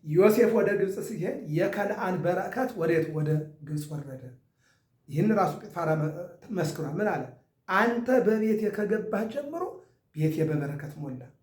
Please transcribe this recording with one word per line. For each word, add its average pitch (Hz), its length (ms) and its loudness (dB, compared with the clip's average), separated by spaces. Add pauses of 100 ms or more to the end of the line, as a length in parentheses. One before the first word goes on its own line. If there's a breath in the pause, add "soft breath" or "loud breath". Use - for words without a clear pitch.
ዮሴፍ 214 480 6
ወደ 202 220 4
ግብፅ 190 280 0
ሲሄድ 202 320 -6 (160)
የከነዓን 196 680 0
በረከት 185 560 -2
ወዴት? 165 400 2
ወደ 151 160 0 (320)
ግብፅ 151 260 -6
ወረደ። 135 360 -12 (880)
ይህን 165 240 2
ራሱ 175 240 2
ጲጥፋራ 165 380 -4
መ-፣ 156 200 -2 (340)
መስክሯል። 156 440 -4
ምን 208 140 0
አለ? 147 160 -2 (460)
"አንተ 233 380 2 (140)
በቤቴ 214 400 2 (100)
ከገባህ 214 560 -2
ጀምሮ 285 360 -6 (520 loud breath)
ቤቴ 156 280 0
በበረከት 147 540 -4
ሞላ፣ 127 240 -10 (220)